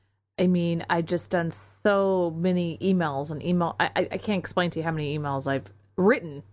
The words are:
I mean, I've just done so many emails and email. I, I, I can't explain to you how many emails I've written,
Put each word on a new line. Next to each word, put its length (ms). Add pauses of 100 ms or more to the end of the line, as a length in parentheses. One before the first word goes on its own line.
(440)
I 40
mean, 420
I've 160 (100)
just 160
done 200
so 800 (160)
many 340
emails 500
and 120
email. 360
I, 60 (140)
I, 20 (140)
I 100
can't 140
explain 320
to 80
you 40
how 80
many 260
emails 360
I've 160 (260)
written, 580